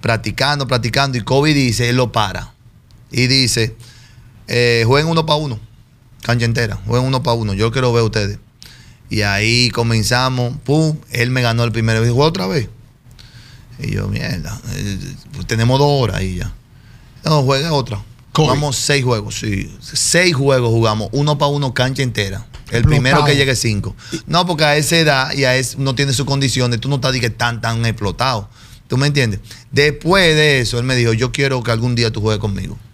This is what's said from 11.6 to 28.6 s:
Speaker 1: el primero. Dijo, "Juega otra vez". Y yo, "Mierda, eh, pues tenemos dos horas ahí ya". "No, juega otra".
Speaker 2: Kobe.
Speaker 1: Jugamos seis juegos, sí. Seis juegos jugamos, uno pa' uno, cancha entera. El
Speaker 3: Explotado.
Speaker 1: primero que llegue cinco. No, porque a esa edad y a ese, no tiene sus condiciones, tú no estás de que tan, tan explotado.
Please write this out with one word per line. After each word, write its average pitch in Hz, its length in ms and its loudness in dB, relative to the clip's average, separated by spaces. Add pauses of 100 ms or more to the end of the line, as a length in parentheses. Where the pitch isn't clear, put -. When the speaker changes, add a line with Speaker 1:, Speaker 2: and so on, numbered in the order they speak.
Speaker 1:
el 117 80 0
primero. 113 320 2
Dijo, 117 140 2
"Juega 143 140 4
otra 185 180 -4
vez". 147 200 -2 (1080)
Y - 140 -6
yo, 50 160 -4
"Mierda, - 500 -6 (140)
eh, 98 260 -6 (360)
pues 92 120 -10
tenemos 117 320 2
dos 143 100 6
horas 123 280 2
ahí 92 220 -2
ya". 87 140 -6 (720)
"No, 156 200 2
juega 139 280 0
otra". 123 300 -2 (300)
Speaker 2:
Kobe. 156 160 4
Speaker 1:
Jugamos 139 260 0
seis 143 300 0
juegos, 110 340 -2
sí. 98 420 -4
Seis - 540 0
juegos 131 360 2
jugamos, 110 420 2
uno 143 260 0
pa' 147 80 2
uno, 143 260 -2
cancha 127 300 -2
entera. 104 360 -4 (320)
El 117 80 0
Speaker 3:
Explotado. 120 120 4
Speaker 1:
primero 139 340 4
que 147 120 4
llegue 135 180 2
cinco. 104 400 -2 (320)
No, 175 200 2
porque 156 180 0
a 147 120 4
esa 156 200 2
edad 143 380 2
y 139 100 0
a 127 100 4
ese, 127 240 -2
no 135 160 -2
tiene 139 180 0
sus 127 140 0
condiciones, 123 540 0
tú 127 80 -6
no 143 80 0
estás 131 160 -2
de 127 80 -2
que 123 100 0
tan, 120 300 -4
tan 117 260 -2
explotado. 107 640 -2 (400)